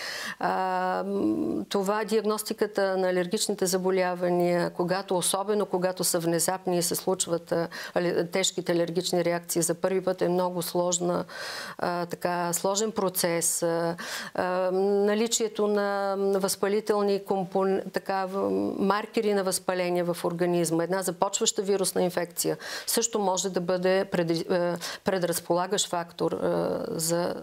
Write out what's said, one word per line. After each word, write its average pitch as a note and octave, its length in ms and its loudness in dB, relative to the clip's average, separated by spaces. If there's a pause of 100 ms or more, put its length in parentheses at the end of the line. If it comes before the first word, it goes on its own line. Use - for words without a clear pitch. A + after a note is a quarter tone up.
(400)
А, F#3 680 0
м, G#3 640 0
това G3+ 340 0
диагностиката G#3 920 0
на F#3 120 2
алергичните F#3 560 0
заболявания, F3+ 1040 2
когато, F#3 480 0
особено G3 480 0
когато F#3 380 0
са F3 160 2
внезапни F3 580 0
и E3+ 40 2
се F3 140 0
случват, E3+ 560 -2
а, E3+ 160 0 (280)
али-, F3 360 0
тежките F#3 400 0
алергични E3+ 540 2
реакции E3+ 360 0
за E3 120 2
първи F#3 300 0
път, F#3 180 0
е F3 80 2
много F3+ 320 0
сложна, F3 640 0 (520)
а, F3 280 -2
така, F3 480 -2
сложен G3+ 380 0
процес. F3+ 720 0
А, E3+ 320 0 (380)
а, F#3 380 0
наличието G#3 960 2
на G3+ 500 0
възпалителни G3 1040 2
компон-, F#3+ 720 0
така, F#3+ 340 -2
в-, G3 240 -2 (300)
маркери G#3 540 2
на G3 100 2
възпаление F3+ 600 0
в E3+ 200 0
организма, E3+ 600 2
една F#3 180 0
започваща G3 600 0
вирусна F#3 420 2
инфекция F3 540 -2 (300)
също A3 320 0
може F#3+ 300 0
да F3+ 120 -2
бъде F#3 500 2
преди-, E3+ 380 0
а, F3 280 2 (260)
предразполагащ F3+ 840 0
фактор, E3+ 440 -2
а, F3 580 0
за, E3+ 540 0